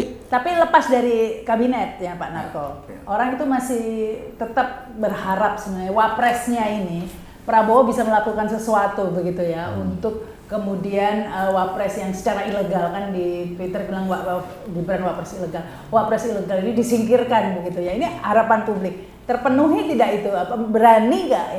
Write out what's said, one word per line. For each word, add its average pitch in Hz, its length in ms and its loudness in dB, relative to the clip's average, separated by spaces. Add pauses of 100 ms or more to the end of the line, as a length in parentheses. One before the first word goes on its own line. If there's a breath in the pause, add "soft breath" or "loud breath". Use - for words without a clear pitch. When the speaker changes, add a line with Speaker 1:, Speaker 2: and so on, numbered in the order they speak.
(320)
Speaker 1:
Tapi 247 160 2
lepas 330 400 4
dari 233 560 2
kabinet 226 560 0
ya 175 160 -6
Pak 165 160 -8
Narko, 151 560 -8
Speaker 2:
Iya. - 160 -16
Speaker 1:
orang 240 320 0
itu 302 80 -2
masih 254 400 0 (560)
tetap 233 560 -2
berharap 190 640 0
sebenarnya 185 320 -6
wapresnya 233 800 2
ini 180 320 -4 (400 loud breath)
Prabowo 220 400 6
bisa 233 160 0
melakukan 214 480 0
sesuatu 202 640 0
begitu 180 320 -2
ya 170 280 -4
Speaker 2:
Hmm. 190 200 -4
Speaker 1:
untuk 214 320 -4 (240 loud breath)
kemudian, 202 800 -2
eh, 190 240 -2
wapres 190 480 0
yang 190 160 -4
secara 208 320 -2
ilegal 180 440 -2
kan 196 200 -6
di 175 440 -4
Twitter 185 320 -6
bilang 190 200 -4
wa-, 180 160 -2
wa-, 180 200 -4 (280)
Gibran 175 320 -2
wapres 170 320 -4
ilegal, 170 280 -6 (280 loud breath)
wapres 220 360 2
ilegal 190 360 -2
ini 233 160 0
disingkirkan 220 800 2
begitu 175 240 -4
ya. 175 120 -2
Ini 330 280 -4
harapan 220 400 4
publik 190 400 -4 (240 loud breath)
terpenuhi 277 640 4
tidak 208 280 4
itu? 202 120 -2
Apa 180 240 0
berani 226 720 6
nggak 196 200 2 (100)